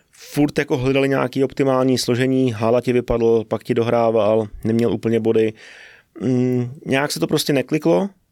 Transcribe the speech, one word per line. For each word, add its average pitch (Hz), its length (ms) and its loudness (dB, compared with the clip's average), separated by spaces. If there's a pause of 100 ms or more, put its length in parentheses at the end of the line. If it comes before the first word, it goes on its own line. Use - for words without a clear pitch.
(120)
Furt - 480 -2
jako 147 180 -2
hledali 135 320 0
nějaký 135 340 0
optimální 131 540 0
složení, 131 540 0
Hála 117 300 0
ti 123 120 -2
vypadl, 117 540 2
pak 110 160 -4
ti 123 100 -2
dohrával, 113 760 2 (160)
neměl 113 300 0
úplně 113 260 -2
body. 110 340 0 (680)
Mm, 123 500 -2 (140)
nějak 139 260 -2
se - 80 -8
to 160 80 -2
prostě - 260 -2
nekliklo 160 560 0 (220)